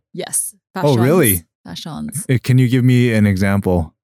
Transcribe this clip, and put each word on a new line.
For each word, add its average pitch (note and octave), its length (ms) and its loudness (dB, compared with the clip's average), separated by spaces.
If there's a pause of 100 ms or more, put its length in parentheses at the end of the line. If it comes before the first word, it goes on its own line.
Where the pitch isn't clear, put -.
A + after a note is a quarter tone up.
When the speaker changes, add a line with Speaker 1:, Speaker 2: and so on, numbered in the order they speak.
(140)
Speaker 1:
Yes. - 400 -8 (220)
Speaker 2:
Oh, D3 220 0
really? A#2 460 2 (220)
Speaker 1:
Fashions. E2+ 600 -12
Fashions. - 40 -
Speaker 2:
Uh, B2+ 140 0
can B2+ 140 2
you B2+ 100 4
give B2 160 0
me B2 300 2
an G#2+ 120 2
example? F#2+ 800 0